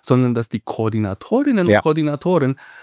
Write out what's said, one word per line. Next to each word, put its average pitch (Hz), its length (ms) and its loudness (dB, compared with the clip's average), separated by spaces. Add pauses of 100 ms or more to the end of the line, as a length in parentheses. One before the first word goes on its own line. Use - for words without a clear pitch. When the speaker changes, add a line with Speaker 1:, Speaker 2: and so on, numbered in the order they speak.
Speaker 1:
sondern 123 320 2
dass 117 140 -4
die 117 120 -6
Koordinatorinnen 113 1080 -2
Speaker 2:
Ja. 104 100 6
Speaker 1:
und - 40 0
Koordinatoren 151 760 0 (260)